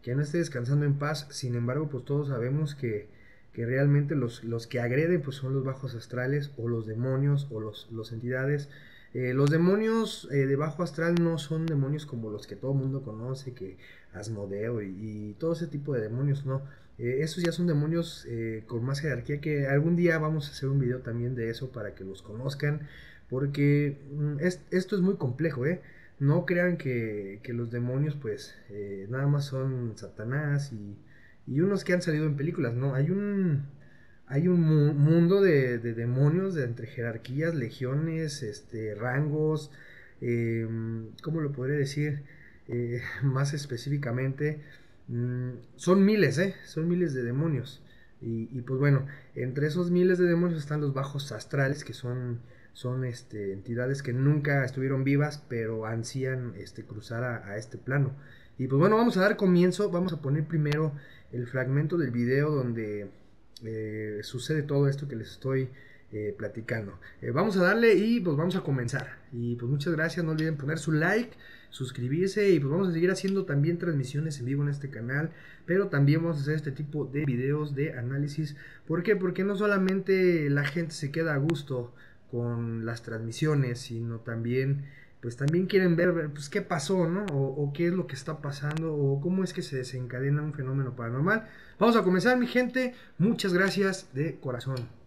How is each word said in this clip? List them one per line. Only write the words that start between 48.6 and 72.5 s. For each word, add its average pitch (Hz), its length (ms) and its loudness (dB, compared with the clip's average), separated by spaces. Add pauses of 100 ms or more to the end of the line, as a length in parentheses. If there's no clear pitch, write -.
pues, 131 180 -2
bueno, 139 260 4 (300)
entre 131 320 -2
esos 175 240 0
miles 180 260 6
de 180 80 6
demonios 170 360 4
están 147 180 -2
los 139 140 0
bajos 135 400 -6
astrales, 139 500 -2
que 117 100 -10
son, 123 460 -4 (320)
son, 127 320 -4
este, 110 480 -6
entidades 120 520 -4
que 120 100 -4
nunca 143 500 4
estuvieron 131 400 -2
vivas, 143 460 2
pero 113 360 -4
ansían, 120 720 -4
este, - 280 -14
cruzar 113 380 -8
a, 110 240 -6
a 101 100 -8
este 113 200 -12
plano. 135 380 0 (420)
Y, 127 100 -2
pues, 135 120 4
bueno, 208 160 8
vamos 226 220 4
a 185 40 4
dar 208 160 4
comienzo, 180 520 4
vamos 175 240 0
a 156 80 -8
poner 151 260 0
primero 151 460 0 (400)
el 120 140 -4
fragmento 135 500 0
del 139 140 0
video 127 400 2
donde, 110 580 -2 (540)
eh, 107 600 -6
sucede 147 400 -4
todo 143 240 2
esto 139 200 -2
que 123 80 -8
les 110 160 -8
estoy 131 380 -2 (440)
eh, 104 240 -6
platicando. 110 640 -8 (220)
Eh, 120 100 -6
vamos 185 240 2
a 185 80 4
darle 220 320 6
y, 226 240 4
pues, 170 160 2
vamos 170 220 2
a - 40 0
comenzar. 123 580 -4 (120)
Y, 120 240 -4
pues, 120 160 -4
muchas 147 220 0
gracias, 165 320 0
no 160 60 0
olviden 156 260 0
poner 143 200 -2
su 165 140 -2
like, 185 400 2 (380)
suscribirse 170 800 0
y, 170 100 8